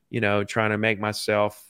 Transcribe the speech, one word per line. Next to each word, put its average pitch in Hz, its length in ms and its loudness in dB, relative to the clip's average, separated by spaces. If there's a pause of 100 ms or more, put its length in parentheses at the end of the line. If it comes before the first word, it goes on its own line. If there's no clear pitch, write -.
you 120 120 -4
know, 104 220 2
trying 107 280 0
to 104 60 0
make 110 220 0
myself 107 720 -2